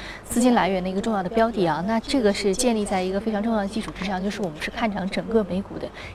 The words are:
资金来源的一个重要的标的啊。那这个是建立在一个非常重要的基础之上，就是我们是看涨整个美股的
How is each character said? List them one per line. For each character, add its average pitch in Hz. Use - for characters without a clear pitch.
资 240
金 247
来 175
源 185
的 185
一 185
个 190
重 220
要 196
的 180
标 226
的 208
啊。 160
那 226
这 269
个 208
是 196
建 208
立 208
在 196
一 185
个 196
非 220
常 208
重 233
要 214
的 196
基 202
础 -
之 -
上， 185
就 196
是 208
我 185
们 151
是 -
看 233
涨 190
整 185
个 220
美 180
股 170
的 -